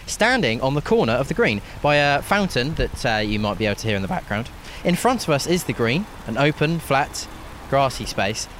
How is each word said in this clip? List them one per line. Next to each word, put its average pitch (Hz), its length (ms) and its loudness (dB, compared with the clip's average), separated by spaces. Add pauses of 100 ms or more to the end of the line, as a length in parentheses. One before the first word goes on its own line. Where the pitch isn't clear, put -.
standing 202 540 2
on 135 120 2
the 147 80 0
corner 175 320 2
of 131 140 0
the 170 60 -2
green 143 280 2 (200)
by 147 140 4
a 143 260 4
fountain 165 540 0
that, 135 300 -2
uh, 110 120 2
you 107 220 0
might 104 180 0
be 110 80 0
able 101 120 2
to 110 100 -6
hear 104 80 0
in 98 60 0
the 95 60 -2
background. 104 420 -4 (340)
In 180 120 2
front 233 280 2
of - 60 -4
us 143 180 2
is 175 180 0
the 120 80 -2
green, 127 320 0 (220)
an 113 100 -4
open, 156 420 2
flat, - 480 0 (420)
grassy 135 360 2
space, 104 420 -2 (120)